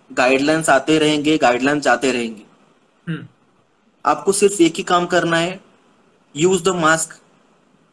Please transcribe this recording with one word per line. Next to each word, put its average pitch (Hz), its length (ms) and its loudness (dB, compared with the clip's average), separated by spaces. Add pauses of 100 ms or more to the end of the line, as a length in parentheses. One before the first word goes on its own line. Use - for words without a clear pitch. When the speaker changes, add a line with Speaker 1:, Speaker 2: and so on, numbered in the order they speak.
(120)
Speaker 1:
गाइडलाइंस 139 560 0
आते 151 300 2
रहेंगे, 151 400 0
गाइडलाइंस 131 440 0
जाते 127 300 0
रहेंगे। 113 300 -8 (680)
Speaker 2:
हम्म। 160 180 -12 (800)
Speaker 1:
आपको 156 260 0
सिर्फ 196 280 2
एक 165 140 2
ही 190 80 -8
काम 175 240 0
करना 175 300 0
है, 180 240 -4 (800)
use 185 180 2
the 175 160 -2
mask। 160 320 0 (880)